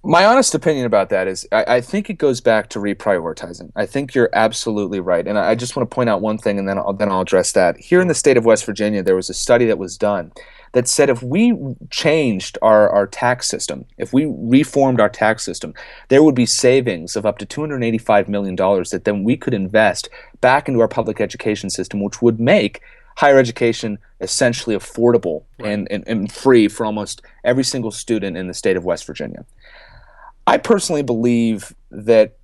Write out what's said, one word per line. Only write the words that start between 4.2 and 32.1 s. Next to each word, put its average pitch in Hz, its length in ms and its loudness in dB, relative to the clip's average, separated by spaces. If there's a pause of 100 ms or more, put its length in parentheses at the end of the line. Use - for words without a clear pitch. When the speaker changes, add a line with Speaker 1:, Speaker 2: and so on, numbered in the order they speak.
Speaker 1:
absolutely 104 680 -2
right. 87 300 0
And 104 100 -2
I, 92 120 0
I 113 40 2
just 123 220 -6
wanna 127 100 -2
point 120 220 -2
out 101 120 0
one 107 180 -4
thing, 101 200 -2
and 98 100 -4
then 98 100 -4
I'll, 101 140 -4
then 101 180 -2
I'll 92 100 0
address 90 320 0
that. 156 260 2
Here 180 220 2
in 180 80 0
the 160 60 0
state 135 220 4
of 113 80 2
West 117 200 4
Virginia, 104 380 -4
there 92 120 2
was 92 160 -2
a - 40 -8
study 123 320 2
that 104 120 0
was 90 180 -10
done 98 360 -4 (400)
that 123 160 0
said 139 200 2
if 123 140 0
we 202 320 2 (360)
changed 143 720 -2
our, 107 280 6
our 101 160 0
tax 123 400 -4
system, 67 380 -8 (120)
if - 160 -8
we 143 140 2
reformed 131 720 0
our 104 120 4
tax 110 340 -2
system, - 280 -10 (360)
there 139 160 6
would 151 100 6
be 123 120 2
savings 123 680 0
of 107 100 -6
up 104 140 -2
to 104 80 -10
two - 140 -10
hundred 143 240 -4
eighty-five 110 440 0
million 101 280 -4
dollars 95 340 0
that 95 140 -6
then 101 180 -2
we 113 140 0
could - 180 -4
invest 98 540 0 (320)
back 131 260 2
into 127 140 0
our 110 80 4
public 107 320 -4
education 104 500 -4
system, 101 320 -6
which 104 180 -8
would 113 200 2
make 123 400 0 (380)
higher 139 200 6
education 113 600 0 (220)
essentially 117 540 -2
affordable 107 680 0 (140)
Speaker 2:
Right. 104 160 -6
Speaker 1:
and, 104 180 -6
and, 101 160 -8
and 104 240 -4
free 120 340 4
for 110 200 -4
almost 107 360 -8 (220)
every 127 200 0
single 110 260 -6
student 98 460 -6
in 92 120 -8
the 90 60 -10
state 95 220 0
of - 80 -6
West - 220 -4
Virginia. - 380 -12 (1000)
I - 120 2
personally 180 440 0
believe 117 720 0 (160)
that 107 540 2